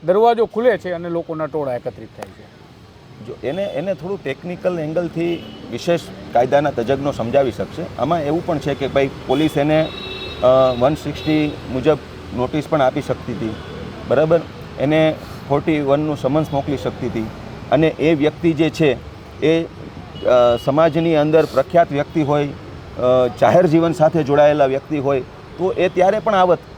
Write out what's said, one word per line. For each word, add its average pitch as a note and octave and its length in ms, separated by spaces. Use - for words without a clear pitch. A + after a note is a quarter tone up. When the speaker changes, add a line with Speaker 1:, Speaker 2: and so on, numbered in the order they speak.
Speaker 1:
દરવાજો A3 400
ખુલે A3 320
છે F3+ 140
અને E3+ 180
લોકોના E3 360
ટોળા C#3 300
એકત્રિત A2+ 420
થાય G#2 120
છે. - 260
Speaker 2:
જો - 180
એને, D#3+ 200
એને F#3 300
થોડું F3+ 300
ટેકનિકલ E3+ 560
એંગલથી E3 640
વિશેષ E3 280
કાયદાના C#3 380
તજજ્ઞો C3+ 400
સમજાવી B2 400
શકશે. - 340
આમાં D3+ 240
એવું D#3+ 220
પણ E3 120
છે C#3 160
કે C3+ 140
ભાઈ C#3 220
પોલીસ C#3+ 300
એને, D#3 300
અ, B2 40
વન D3 160
સિક્સટી D3+ 560
મુજબ C3 260
નોટિસ B2+ 340
પણ D3+ 120
આપી C3 200
શકતી B2 320
હતી, G#2+ 220
બરાબર? D#3 320
એને D#3 360
ફોર્ટી D3 300
વનનું D3 380
સમન્સ D3 360
મોકલી C#3 240
શકતી B2+ 300
હતી A2 180
અને D3+ 160
એ D#3 280
વ્યક્તિ D3+ 380
જે D3+ 160
છે C#3 280
એ, E3 180
અ, - 1040
સમાજની D#3+ 500
અંદર D3+ 300
પ્રખ્યાત E3 460
વ્યક્તિ C#3+ 300
હોય, D3 240
અ, B2+ 840
જાહેર A#2+ 380
જીવન E3 280
સાથે D#3 300
જોડાયેલા D3 420
વ્યક્તિ C3+ 320
હોય C#3 240
તો F#3 140
એ F3+ 180
ત્યારે F#3+ 300
પણ G#3 160
આવત. F3+ 240